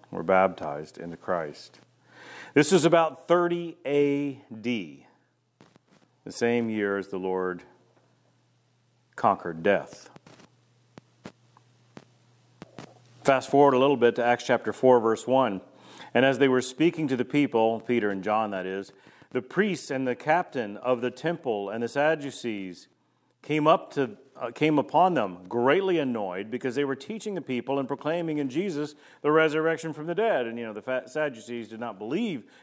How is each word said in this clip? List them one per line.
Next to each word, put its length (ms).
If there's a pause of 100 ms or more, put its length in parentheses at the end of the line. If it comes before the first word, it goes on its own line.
were 140
baptized 720
into 200
Christ. 640 (720)
This 180
was 140
about 420
thirty 580
A 640
D, 560 (1160)
the 80
same 400
year 260
as 120
the 100
Lord 420 (1500)
conquered 460
death. 480 (3250)
Fast 280
forward 240
a 20
little 200
bit 180
to 100
Acts 200
chapter 280
four, 260
verse 280
one. 340 (500)
"And 140
as 140
they 80
were 140
speaking 480
to 60
the 80
people," 580
Peter 280
and 140
John, 260
that 160
is, 260 (380)
"the 140
priests 480
and 160
the 80
captain 600
of 240
the 100
temple 580
and 140
the 40
Sadducees 1000 (560)
came 240
up 260
to, 240 (180)
uh, 140
came 300
upon 340
them, 340
greatly 520
annoyed, 500
because 240
they 100
were 120
teaching 400
the 60
people 360
and 100
proclaiming 520
in 100
Jesus 460 (260)
the 100
resurrection 600
from 140
the 80
dead." 320
And, 100
you 80
know, 80
the 80
Fa-, 260
Sadducees 640
did 100
not 200
believe 440 (200)